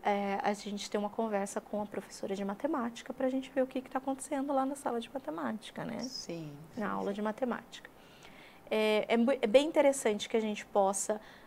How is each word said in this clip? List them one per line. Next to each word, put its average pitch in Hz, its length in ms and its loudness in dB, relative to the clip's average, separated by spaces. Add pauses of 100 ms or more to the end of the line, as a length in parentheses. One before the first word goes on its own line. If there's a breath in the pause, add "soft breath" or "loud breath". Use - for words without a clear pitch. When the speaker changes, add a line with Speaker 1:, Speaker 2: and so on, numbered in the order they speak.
Speaker 1:
é, 202 380 2
a 208 120 2
gente 202 360 -6
ter - 80 -2
uma 208 120 0
conversa 208 520 -2
com 208 200 -4
a 208 40 -4
professora 202 500 -6
de 202 80 -4
matemática 233 680 -2
pra 262 160 0
gente 262 220 -2
ver 262 100 2
o 254 60 2
que 262 140 -4
que - 80 -16
tá 269 100 -2
acontecendo 269 540 -2
lá 262 120 4
na 277 100 -2
sala 247 240 -2
de 233 140 -10
matemática, 262 720 -6
né? - 140 -6
Speaker 2:
Sim, 170 520 -8 (240)
Speaker 1:
Na 208 120 -2
Speaker 2:
sim, 196 40 0
Speaker 1:
aula 196 180 -2
Speaker 2:
sim. 202 60 -2
Speaker 1:
de 208 60 -4
matemática. - 680 -4 (840 loud breath)
É, 214 360 4
é 240 100 4
mu-, 247 220 6
é 240 80 2
bem 269 200 8
interessante 277 600 4
que - 100 0
a - 40 6
gente 214 240 -2
possa 202 560 2 (260 loud breath)